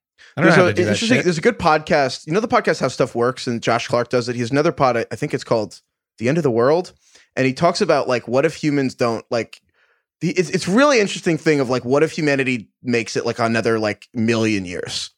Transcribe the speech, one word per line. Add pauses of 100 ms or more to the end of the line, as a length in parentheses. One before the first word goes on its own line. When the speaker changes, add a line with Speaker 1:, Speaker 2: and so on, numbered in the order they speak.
(380)
Speaker 1:
I
don't
Speaker 2:
There's
Speaker 1:
know
how
Speaker 2:
a
Speaker 1:
to
do
that
Speaker 2:
interesting,
Speaker 1:
shit.
Speaker 2:
there's
a
good
podcast.
You
know
the
podcast
How
Stuff
Works,
and
Josh
Clark
does
it.
He
has
another
pod,
I,
I
think
it's
called (360)
The
End
of
the
World. (420)
And
he
talks
about,
like,
what
if
humans
don't,
like, (600)
the,
it's,
it's
really
interesting
thing
of,
like,
what
if
humanity (140)
makes
it,
like,
another,
like,
million
years?